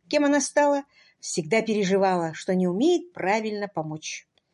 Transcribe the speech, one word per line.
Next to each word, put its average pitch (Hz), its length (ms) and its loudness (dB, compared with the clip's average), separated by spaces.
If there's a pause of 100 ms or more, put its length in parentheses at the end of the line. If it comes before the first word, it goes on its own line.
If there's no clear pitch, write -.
кем 294 180 2
она 285 140 4
стала, 285 440 2 (360)
всегда 190 440 -2
переживала, 190 720 0
что - 180 -4
не 185 140 2
умеет 277 440 0
правильно 208 560 -4
помочь. 156 600 -10 (260)